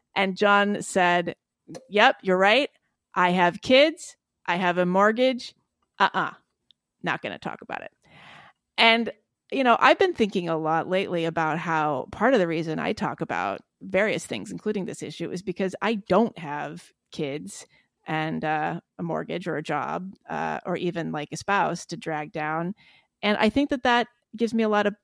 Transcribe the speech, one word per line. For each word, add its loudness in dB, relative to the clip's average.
And 0
John 4
said, 0
"Yep, 4
you're 2
right. 4
I 4
have 2
kids. 4
I -2
have 0
a 4
mortgage. 2
Uh-uh. 0
Not -4
gonna -8
talk -12
about -10
it." -16
And, 4
you 0
know, 6
I've 6
been 4
thinking 0
a 0
lot 0
lately -2
about -2
how -2
part 4
of 6
the 4
reason -4
I -2
talk -6
about -4
various 0
things, -10
including -6
this -10
issue, -10
is -10
because -4
I -2
don't 0
have -10
kids -10
and, -4
uh, -2
a -8
mortgage -6
or -4
a -4
job, -6
uh, -6
or -4
even, -6
like, -8
a -10
spouse -2
to -12
drag -8
down. -4
And 0
I 2
think 0
that -2
that 2
gives 0
me 2
a 2
lot 2
of, 0